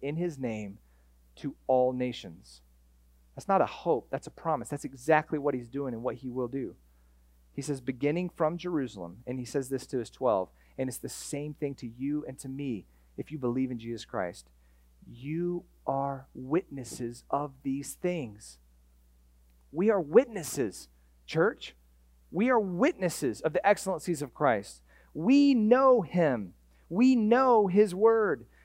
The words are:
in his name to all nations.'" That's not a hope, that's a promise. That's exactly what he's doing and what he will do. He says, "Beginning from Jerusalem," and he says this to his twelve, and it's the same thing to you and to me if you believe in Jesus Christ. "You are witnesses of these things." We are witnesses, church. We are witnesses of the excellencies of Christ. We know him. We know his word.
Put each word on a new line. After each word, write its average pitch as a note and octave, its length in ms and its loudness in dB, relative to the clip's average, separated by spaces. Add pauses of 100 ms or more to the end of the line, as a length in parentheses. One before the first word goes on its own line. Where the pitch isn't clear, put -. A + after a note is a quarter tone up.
in D3 140 -4
his E3+ 220 -4
name A2 400 -6 (580)
to - 200 -8 (100)
all B2+ 280 2
nations.'" A#2+ 680 -8 (720)
That's - 140 -10
not F#3+ 140 4
a G2 40 4
hope, - 440 -2
that's - 160 -6
a B2 40 -12
promise. D3 380 -4
That's - 160 -6
exactly D3 540 2
what C#3 160 0
he's A#2+ 160 -8
doing C3+ 240 -6
and A2+ 80 -8
what A#2+ 140 -2
he B2+ 120 -12
will B2 200 -4
do. B2+ 280 -6 (800)
He C#3 80 -6
says, C#3 180 -4
"Beginning C#3+ 480 -2
from E3 300 -2
Jerusalem," A#2 680 -6
and B2+ 120 -6
he B2 80 -8
says C3 240 -4
this C3+ 160 -4
to C3+ 120 -6
his A2+ 120 -6
twelve, G#2 400 0 (260)
and C3 140 -4
it's - 80 -12
the - 100 -10
same D3 460 -10
thing C#3+ 220 -6
to B2+ 100 -12
you C#3 400 -6
and C3 140 -12
to C#3 100 -10
me C3+ 340 -6 (320)
if - 160 -8
you D#3 60 -8
believe B2+ 320 0
in A#2+ 80 -6
Jesus A2+ 260 -10
Christ. F#2 460 -6 (560)
"You D#3 580 -6 (220)
are C3+ 480 -2
witnesses B2+ 960 -6
of C#3+ 320 -2
these C#3 320 -6
things." C#3 640 -6 (1120)
We F3+ 160 2
are G3+ 120 4
witnesses, D#3 880 2 (340)
church. F#3+ 500 0 (560)
We A3 200 0
are A#3+ 100 4
witnesses F3+ 800 0
of D3+ 140 0
the C#3+ 120 0
excellencies F#3 540 2
of C#3 140 -8
Christ. A#2 480 0 (320)
We C4+ 400 6
know A#3+ 480 6
him. C3 500 0 (380)
We B3 260 4
know A3+ 520 4
his F#3+ 260 4
word. G3+ 500 2 (200)